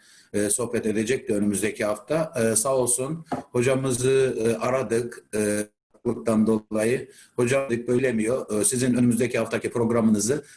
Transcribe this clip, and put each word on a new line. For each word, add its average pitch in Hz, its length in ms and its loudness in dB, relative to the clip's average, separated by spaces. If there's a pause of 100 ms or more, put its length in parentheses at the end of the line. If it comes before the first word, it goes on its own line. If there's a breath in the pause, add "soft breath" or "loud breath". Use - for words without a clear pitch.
(320 soft breath)
e, 104 180 0
sohbet 113 360 -2
edecekti 110 480 -2
önümüzdeki 104 500 0
hafta. 151 520 -2
E, 113 200 2
sağ 135 200 2
olsun 131 480 -2 (280 loud breath)
hocamızı, 131 840 2
e, 113 180 2
aradık, 120 680 -2 (100)
e, 104 320 0 (400)
dolayı. 110 1000 0 (280 loud breath)
"Hocam," 127 340 0
dedik, 117 180 -4
"bölemiyor. 117 720 0
E, 104 40 0
sizin 127 300 2
önümüzdeki 120 440 2
haftaki 113 320 -2
programınızı, 113 720 0 (120)